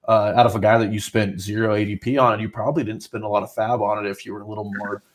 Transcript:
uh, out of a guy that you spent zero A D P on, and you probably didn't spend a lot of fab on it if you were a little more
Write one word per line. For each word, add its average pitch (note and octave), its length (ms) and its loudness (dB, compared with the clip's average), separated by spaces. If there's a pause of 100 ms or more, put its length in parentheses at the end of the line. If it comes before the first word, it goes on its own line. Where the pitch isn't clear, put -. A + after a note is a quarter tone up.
uh, G#2 280 4
out A#2+ 100 8
of G#2+ 100 2
a A2 40 0
guy G#2+ 180 6
that A2 160 2
you G#2+ 60 -2
spent G2+ 420 -2
zero G#2 320 -2
A G#2+ 100 0
D G#2 120 -4
P B2+ 240 -2
on, A#2+ 140 6
and G#2+ 80 -4
you A2 80 -4
probably C3+ 340 -2
didn't G#2+ 200 -8
spend G#2 200 -12
a G#2+ 40 -8
lot G#2 140 2
of G2 120 -10
fab A2+ 280 0
on G#2 240 0
it G2+ 40 -2
if G2 140 -10
you G#2 100 -12
were G2+ 80 -12
a G#2 60 -18
little G#2 300 -10
more G2+ 240 -8 (140)